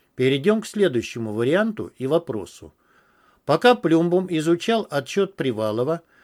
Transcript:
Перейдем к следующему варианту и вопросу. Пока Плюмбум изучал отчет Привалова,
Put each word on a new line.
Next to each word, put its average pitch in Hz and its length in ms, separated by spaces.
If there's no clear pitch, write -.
Перейдем 139 440
к 208 60
следующему 120 680
варианту 143 640
и 127 120
вопросу. 113 680
Пока 233 300
Плюмбум 170 520
изучал 170 640
отчет 185 460
Привалова, 123 640